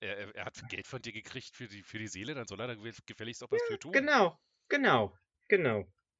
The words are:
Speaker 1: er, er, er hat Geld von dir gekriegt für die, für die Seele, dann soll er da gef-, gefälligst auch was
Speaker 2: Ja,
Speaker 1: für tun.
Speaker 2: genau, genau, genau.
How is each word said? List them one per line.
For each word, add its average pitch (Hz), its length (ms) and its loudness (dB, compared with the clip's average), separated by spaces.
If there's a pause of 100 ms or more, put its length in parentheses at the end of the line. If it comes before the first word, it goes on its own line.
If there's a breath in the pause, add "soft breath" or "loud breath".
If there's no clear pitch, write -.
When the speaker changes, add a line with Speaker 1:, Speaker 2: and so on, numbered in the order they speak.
Speaker 1:
er, 101 160 -4
er, 101 180 -8
er 104 100 -8
hat - 220 -12
Geld - 200 -10
von 131 140 -8
dir 113 120 -10
gekriegt - 420 -12
für 120 120 -12
die, 101 160 -16
für - 160 -10
die 110 80 -6
Seele, 98 260 -8
dann 131 140 -8
soll 98 120 -10
er 120 80 -4
da 123 80 -6
gef-, 107 300 -12
gefälligst 110 380 -10
auch 123 80 -6
was 466 120 2
Speaker 2:
Ja, - 0 -
Speaker 1:
für 440 160 -2
tun. 277 300 2
Speaker 2:
genau, 208 300 4 (300)
genau, 165 480 4 (300)
genau. 123 400 4 (320)